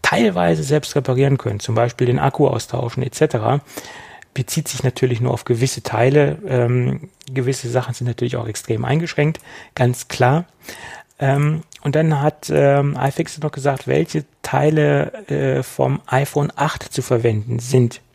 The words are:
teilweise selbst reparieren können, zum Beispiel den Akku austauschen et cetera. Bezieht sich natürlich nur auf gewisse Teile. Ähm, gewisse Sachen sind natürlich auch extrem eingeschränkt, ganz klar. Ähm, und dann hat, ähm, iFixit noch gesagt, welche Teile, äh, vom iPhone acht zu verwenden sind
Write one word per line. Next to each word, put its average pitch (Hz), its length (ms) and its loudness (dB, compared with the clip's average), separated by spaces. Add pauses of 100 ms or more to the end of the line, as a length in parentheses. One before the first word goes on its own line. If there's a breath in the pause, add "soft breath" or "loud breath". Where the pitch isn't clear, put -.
teilweise 175 580 2
selbst 147 340 -2
reparieren 135 440 2
können, 104 200 -4
zum - 140 -4
Beispiel 120 320 0
den 123 140 2
Akku 139 280 2
austauschen 123 540 -4
et 127 140 -6
cetera. 131 460 2 (720 loud breath)
Bezieht 143 320 -4
sich - 160 -6
natürlich 123 380 0
nur 123 120 2
auf - 100 -4
gewisse 123 380 0
Teile. 143 560 2 (100)
Ähm, 123 640 0 (240)
gewisse 127 340 -2
Sachen 123 280 -2
sind 123 100 -6
natürlich 120 300 -2
auch 117 120 -6
extrem 113 380 -4
eingeschränkt, 156 540 0 (340 loud breath)
ganz 123 340 0
klar. 139 380 2 (760 loud breath)
Ähm, 147 420 0 (180)
und 143 140 -2
dann 156 260 2
hat, - 280 -2
ähm, 143 500 4
iFixit 139 440 -4
noch 151 80 -2
gesagt, 139 360 -4
welche 151 360 0 (180)
Teile, 147 840 2
äh, 135 360 0
vom 135 440 0
iPhone 143 480 0
acht - 280 -2
zu - 180 -6
verwenden 117 580 0
sind 120 420 2 (140)